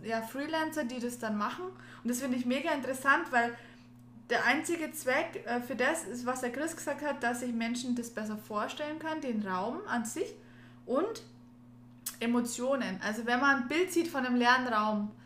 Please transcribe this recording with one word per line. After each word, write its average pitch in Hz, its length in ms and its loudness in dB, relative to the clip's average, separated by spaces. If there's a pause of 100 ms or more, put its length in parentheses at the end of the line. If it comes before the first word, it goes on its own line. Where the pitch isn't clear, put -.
ja, 226 180 -2
Freelancer, 302 640 -2
die 247 160 -4
das 240 180 -4
dann 214 200 -2
machen. 240 260 -2
Und - 460 -8
das 247 100 -2
finde 254 160 0
ich 240 80 0
mega 285 280 2
interessant, 269 580 2
weil 240 260 2 (720)
der - 160 2
einzige 311 480 2
Zweck, 285 540 0
äh, 240 140 0
für 240 160 -6
das 285 280 2
ist, 247 220 -8
was 254 160 0
der 240 100 -2
Chris 311 240 -2
gesagt 285 260 -4
hat, 285 200 -2
dass 240 180 0
sich 247 140 -2
Menschen 240 400 -2
das 240 160 -2
besser 214 260 -4
vorstellen 254 640 -4
können, 311 240 -4
den 214 240 -2
Raum 196 400 -2
an 240 180 0
sich - 300 -4 (500)
und 339 380 0 (1000)
Emotionen. 240 840 0
Also 220 220 -2
wenn 233 160 2
man 277 220 6
ein 247 60 -4
Bild 349 240 2
sieht 339 160 4
von 254 180 0
einem 247 100 2
leeren 247 300 6
Raum, 214 440 2 (160)